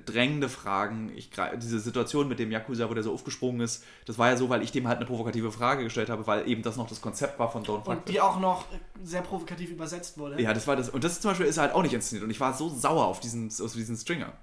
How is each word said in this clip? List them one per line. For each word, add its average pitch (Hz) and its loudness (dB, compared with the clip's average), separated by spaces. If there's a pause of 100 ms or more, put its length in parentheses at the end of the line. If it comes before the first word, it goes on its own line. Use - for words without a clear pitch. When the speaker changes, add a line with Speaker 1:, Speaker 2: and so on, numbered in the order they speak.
Speaker 1:
drängende 135 2
Fragen. 104 -2
Ich - -14
gre-, - -2
diese 117 -2
Situation 127 2
mit 117 -2
dem 113 0
Yakuza, 113 -2
wo 117 -2
der 110 0
so 110 0
aufgesprungen 123 -2
ist, 117 -2 (220)
das 110 -8
war 117 8
ja 127 6
so, 123 4
weil 120 4
ich 117 -4
dem 123 0
halt 120 4
eine 117 -4
provokative 113 -2
Frage 123 2
gestellt 110 0
habe, 107 -4
weil 107 4
eben 113 2
das 113 -2
noch 113 -4
das - -10
Konzept - -2
war 117 2
von 110 -4
Don't 104 0
Fuck - -8
Speaker 2:
Und 165 0
Speaker 1:
With. - -8 (100)
Speaker 2:
die 196 4
auch 185 4
noch 185 2 (380)
sehr 175 -4
provokativ 175 -6
übersetzt 160 -8
wurde. 143 -6
Speaker 1:
Ja, 110 4
das 110 -2
war 139 4
das. 123 0
Und 131 -2
das 175 0
zum 208 2
Beispiel 180 4
ist 156 2
halt 143 4
auch 185 6
nicht 143 4
inszeniert. 110 -2
Und 110 -2
ich 110 -4
war 131 2
so 151 -2
sauer 143 4
auf 92 0
diesen, 113 -4 (140)
auf 110 -4
diesen 113 -4
Stringer. 160 -4 (100)